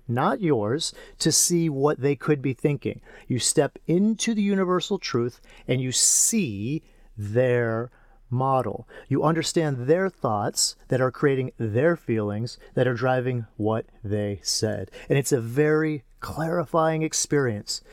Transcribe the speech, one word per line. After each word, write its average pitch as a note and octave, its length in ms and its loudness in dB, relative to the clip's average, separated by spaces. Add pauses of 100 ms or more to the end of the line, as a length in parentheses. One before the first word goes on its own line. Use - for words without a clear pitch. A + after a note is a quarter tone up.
not D#3+ 340 0
yours, C#3 520 0 (260)
to D#3+ 140 2
see E3+ 360 2
what C#3+ 300 2
they C#3 160 2
could D3 260 0
be C3+ 120 -2
thinking. C#3 480 -2 (260)
You B2+ 140 -2
step - 360 0 (120)
into G#3 460 2
the G#3 80 0
universal F#3+ 580 0
truth A#2+ 400 -2 (260)
and B2+ 140 0
you B2+ 100 -4
see C3 920 0 (360)
their A#2 720 0 (380)
model. C3 580 0 (220)
You C3+ 160 0
understand D3+ 640 0
their F3+ 200 4
thoughts - 680 -2 (120)
that B2+ 120 0
are C3 100 2
creating C3 480 0
their B2 380 2
feelings A2 600 -4 (180)
that B2+ 120 2
are B2+ 80 0
driving B2 520 0 (100)
what A2 300 -2 (180)
they G2+ 400 -2
said. G#2 480 -4 (160)
And C#3 100 2
it's C#3 140 0
a B2+ 80 2
very D3+ 640 0 (160)
clarifying D#3+ 840 -2
experience. C#3 800 -2 (120)